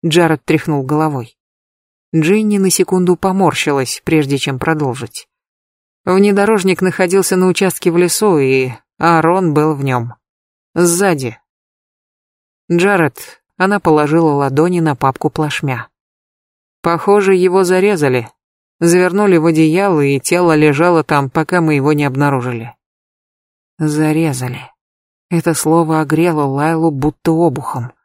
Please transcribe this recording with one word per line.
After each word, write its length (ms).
Джаред 400
тряхнул 400
головой. 520
Джинни 440
на 120
секунду 460
поморщилась, 880
прежде 340
чем 200
продолжить. 720
Внедорожник 800
находился 540
на 120
участке 420
в 60
лесу, 420
и 320
Аарон 540
был 220
в 80
нём. 320
Сзади. 680
"Джаред", 720
она 240
положила 520
ладони 480
на 140
папку 360
плашмя. 580
"Похоже, 520
его 300
зарезали. 640
Завернули 600
в 80
одеяло, 560
и 180
тело 340
лежало 480
там, 280
пока 300
мы 140
его 180
не 120
обнаружили". 720
"Зарезали". 920
Это 260
слово 460
огрело 440
Лайлу 480
будто 400
обухом. 600